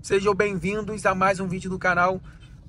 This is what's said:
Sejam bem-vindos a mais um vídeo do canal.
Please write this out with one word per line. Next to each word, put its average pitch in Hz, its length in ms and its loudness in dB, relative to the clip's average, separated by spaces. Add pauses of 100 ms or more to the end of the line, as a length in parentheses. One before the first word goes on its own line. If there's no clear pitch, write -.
Sejam 196 320 2
bem-vindos 202 720 -2
a 190 80 4
mais 190 240 2
um 190 80 -4
vídeo 185 200 -6
do 185 120 -6
canal. 185 420 2 (480)